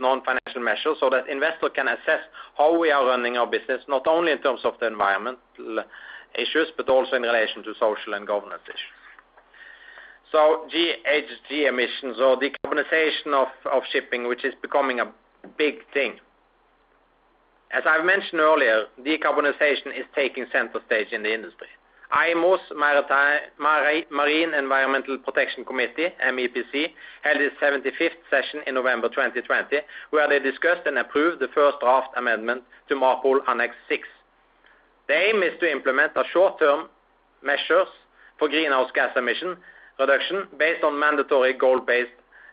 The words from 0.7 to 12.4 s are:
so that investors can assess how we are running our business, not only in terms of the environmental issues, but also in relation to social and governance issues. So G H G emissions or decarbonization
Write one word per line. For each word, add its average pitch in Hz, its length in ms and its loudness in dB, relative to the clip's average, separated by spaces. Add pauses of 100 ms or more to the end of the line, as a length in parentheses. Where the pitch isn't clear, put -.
so 131 120 2
that 127 180 0
investors 151 460 -4
can 135 120 -2
assess 123 360 -2 (340)
how 156 220 4
we 165 120 2
are 139 160 4
running 123 300 0
our 120 100 2
business, 113 420 -4
not 135 180 -2
only 165 260 2
in 131 80 -2
terms 123 240 -2
of 117 160 0
the 117 60 0
environmental 107 960 -4 (500)
issues, 151 340 -2 (100)
but 123 100 -4
also 131 280 2
in 127 60 -4
relation 113 400 0
to 107 160 -10
social 107 360 -2
and 101 120 -8
governance 101 380 -6
issues. - 320 -16 (1400)
So 156 380 4
G 165 240 0 (120)
H 147 180 2 (260)
G 147 160 0
emissions 123 520 -2
or 131 200 4
decarbonization 143 960 -2